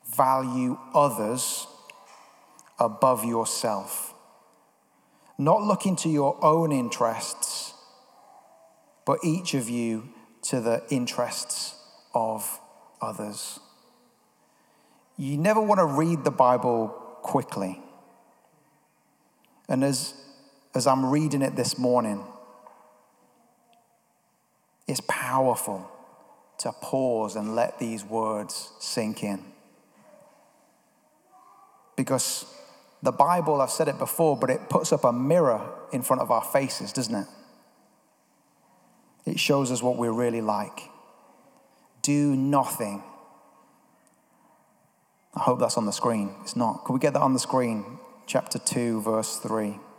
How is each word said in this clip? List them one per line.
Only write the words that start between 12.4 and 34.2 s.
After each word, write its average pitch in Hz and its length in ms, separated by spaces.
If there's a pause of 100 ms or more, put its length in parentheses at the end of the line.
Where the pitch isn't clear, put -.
others." 104 580 (1600)
You 143 200
never 214 240
want 208 180
to 175 60
read 156 380
the 147 80
Bible 123 560 (340)
quickly. - 580 (1900)
And 131 140
as, 139 320 (580)
as 135 140
I'm 131 240
reading 147 320
it 135 120
this 120 220
morning, 120 480 (2500)
it's 139 200
powerful 123 800 (680)
to 117 140
pause 117 640
and 110 200
let 120 220
these 113 260
words 110 760
sink 110 440
in. 101 300 (2500)
Because - 500 (580)
the 185 80
Bible, 165 500
I've - 80
said 160 180
it - 120
before, 143 360